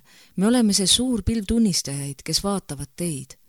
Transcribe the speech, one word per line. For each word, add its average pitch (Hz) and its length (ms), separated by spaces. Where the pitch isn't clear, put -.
Me 185 120
oleme 233 260
see 190 140
suur 240 400
pilv 226 200
tunnistajaid, 143 760
kes 160 200
vaatavad 180 520
teid. 156 400